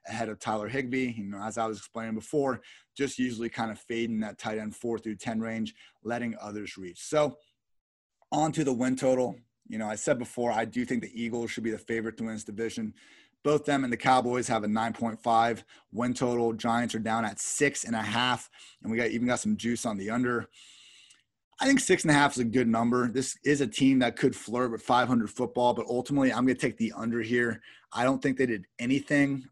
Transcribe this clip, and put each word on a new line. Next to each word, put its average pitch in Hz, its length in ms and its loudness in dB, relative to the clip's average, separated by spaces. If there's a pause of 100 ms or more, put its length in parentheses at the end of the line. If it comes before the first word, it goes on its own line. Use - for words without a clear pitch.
ahead 110 220 -4
of 107 100 -10
Tyler 107 300 -2
Higbee. 127 480 -2
You 101 80 -6
know, 98 180 -8
as 110 140 -6
I 113 100 0
was 107 120 -6
explaining 113 360 -8
before, 131 460 -2 (340)
just 135 240 -4
usually 117 300 -2
kind 113 220 -4
of 104 80 -12
fading 117 420 -2
that 104 180 -8
tight 107 180 -6
end 107 160 -8
four 117 260 -4
through 110 160 -6
ten 110 260 -4
range, 113 340 -4 (260)
letting 117 400 -4
others 104 360 -10
reach. 90 240 -14
So 151 360 0 (960)
on 151 220 2
to 156 100 0
the 135 100 2
win 127 220 0
total. 127 400 2 (340)
You 113 80 -8
know, 110 100 -4
I 107 80 -4
said 131 240 0
before, 120 320 -2
I 110 140 0
do 120 180 -4
think 117 180 -2
the 113 220 -8
Eagles 117 280 -4
should 113 120 -6
be 113 80 0
the 107 60 -4
favorite 113 400 -4
to 113 60 -6
win 113 100 -6
this 107 100 -10
division. 110 500 -6 (500)
Both 147 200 2
them 139 220 0
and 120 80 -2
the 117 40 0
Cowboys 127 520 2
have 110 160 0
a - 20 -2
nine 110 240 0
point 110 260 -4
five 117 460 4 (300)
win 120 200 -2
total. 120 380 2
Giants 117 440 0
are 113 40 -4
down 113 240 0
at 104 160 -6
six - 460 0
and 117 100 -4
a 110 60 -2
half, 120 480 0 (320)
and 107 100 -6
we 113 60 0
got, 117 140 0
even 120 160 0
got 123 120 2
some 107 160 0
juice 117 300 -2
on 110 120 -2
the 98 120 -6
under. 120 400 -2 (1120)
I - 40 2
think 269 140 6
six - 240 4
and 160 80 4
a - 20 6
half 143 200 6
is 127 60 -2
a 123 60 2
good 117 220 2
number. 117 420 2
This 127 360 -4
is 143 160 2
a 131 60 2
team 135 320 4
that 120 180 2
could 131 180 4
flirt 120 360 -2
with 110 100 -8
five 123 260 6
hundred 117 220 4
football, 123 440 2
but 113 140 -2
ultimately 123 460 2
I'm 123 120 2
gonna 127 100 4
take 123 220 -2
the 113 200 0
under 117 240 -2
here. 117 400 0 (320)
I 113 100 0
don't 131 180 2
think 131 160 0
they 131 80 2
did 110 200 -2 (120)
anything 139 760 0